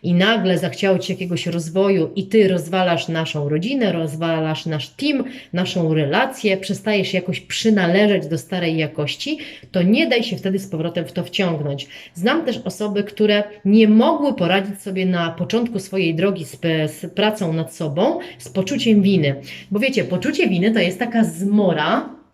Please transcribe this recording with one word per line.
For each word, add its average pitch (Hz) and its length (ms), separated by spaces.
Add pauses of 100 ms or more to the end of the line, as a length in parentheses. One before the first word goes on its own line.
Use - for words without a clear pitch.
i 175 120
nagle 185 440
zachciało 185 400
ci 185 140
jakiegoś 180 340
rozwoju 170 680
i 190 120
ty 208 220
rozwalasz 175 600
naszą 160 400
rodzinę, 196 440
rozwalasz 160 720
nasz 156 240
team, 277 340 (280)
naszą 175 420
relację, 190 640
przestajesz 190 580
jakoś 175 260
przynależeć 196 880
do 156 120
starej 170 380
jakości, 156 600 (340)
to 180 100
nie 240 240
daj 233 160
się 190 140
wtedy 190 220
z 190 100
powrotem 165 360
w - 80
to 170 120
wciągnąć. 147 640 (260)
Znam 269 300
też 233 200
osoby, 202 400
które 208 400 (200)
nie 214 240
mogły 277 460
poradzić 196 460
sobie 185 260
na 170 240
początku 220 480
swojej 175 360
drogi 170 300
z, - 160 (260)
z - 280
pracą 214 380
nad 160 220
sobą, 185 440 (200)
z - 100
poczuciem 214 540
winy. 165 320 (360)
Bo 202 100
wiecie, 247 240
poczucie 277 440
winy 190 240
to 220 80
jest 180 180
taka 226 260
zmora 180 920 (180)